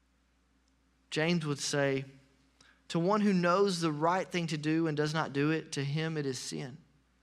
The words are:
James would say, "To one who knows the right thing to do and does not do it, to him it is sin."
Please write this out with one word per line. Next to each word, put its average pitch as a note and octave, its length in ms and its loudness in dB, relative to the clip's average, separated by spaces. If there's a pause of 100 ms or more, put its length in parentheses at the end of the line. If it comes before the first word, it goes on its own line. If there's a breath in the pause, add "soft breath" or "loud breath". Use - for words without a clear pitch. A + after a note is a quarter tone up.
(1120)
James D#3+ 340 0
would C#3+ 140 -2
say, C#3 480 0 (840 soft breath)
"To E3+ 100 -2
one G3 220 2
who G3+ 140 4
knows F3+ 460 4
the E3 120 2
right E3 380 0
thing F3 160 -2
to E3 100 -4
do D#3+ 300 0
and D3+ 100 -2
does D3+ 160 0
not C#3 220 -2
do D3 160 2
it, D#3 220 -4
to C#3 120 -4
him D#3 320 -2
it D3 80 -2
is B2+ 140 -4
sin." D3 400 -10 (440)